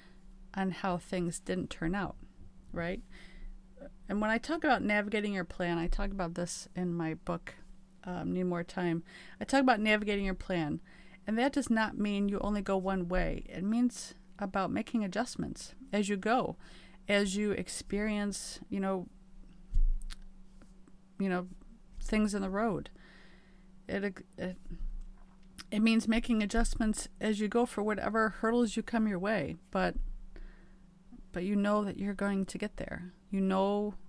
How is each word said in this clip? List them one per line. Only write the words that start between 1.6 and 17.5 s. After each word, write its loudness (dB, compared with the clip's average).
turn -2
out, -4
right? -4
And 0
when 2
I 4
talk -2
about 4
navigating 2
your -2
plan, -2
I -2
talk 2
about -2
this -6
in 0
my -2
book, -6
um, -4
Need 0
More 0
Time. 0
I -6
talk 4
about 6
navigating 6
your 2
plan, 0
and 0
that 4
does 2
not 2
mean 2
you 0
only 0
go 2
one 0
way. 2
It -6
means 2
about 0
making 0
adjustments -4
as 2
you 2
go, 2
as 4
you 2